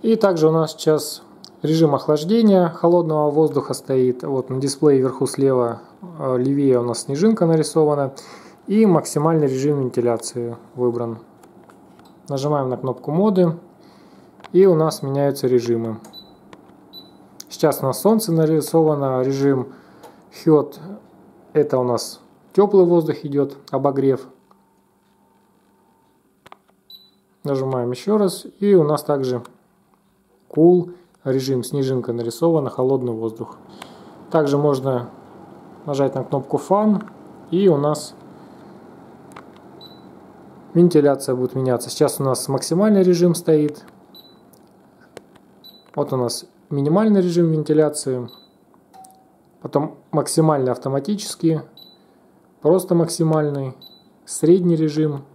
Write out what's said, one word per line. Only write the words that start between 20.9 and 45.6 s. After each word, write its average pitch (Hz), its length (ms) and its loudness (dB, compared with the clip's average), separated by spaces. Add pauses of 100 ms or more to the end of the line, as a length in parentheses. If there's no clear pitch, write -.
Это 143 260 0
у 127 40 0
нас - 380 -4 (320)
тёплый 196 320 4
воздух 160 380 0
идёт, 139 340 -4 (140)
обогрев. 135 560 0 (3250)
Нажимаем 131 460 -4
ещё 196 300 -2
раз. 190 260 -2 (140)
И 202 160 4
у 165 80 6
нас 147 180 0
также 131 400 -2 (1120)
cool, 175 380 4 (300)
режим 131 400 -2
снежинка 131 500 -4
нарисована, 131 560 -2
холодный 127 440 -2
воздух. 110 440 -10 (760)
Также 143 260 2
можно 131 520 0 (760)
нажать 139 300 -2
на 131 80 -4
кнопку 139 340 -4
фан. 208 460 0 (480)
И 190 160 2
у 156 100 4
нас 147 380 -4 (2500)
вентиляция 143 600 2
будет 127 200 -4
меняться. 131 340 -2
Сейчас 143 300 -2
у 143 40 -4
нас 127 240 -2
максимальный 190 560 2
режим 175 320 4
стоит. 151 500 0 (2000)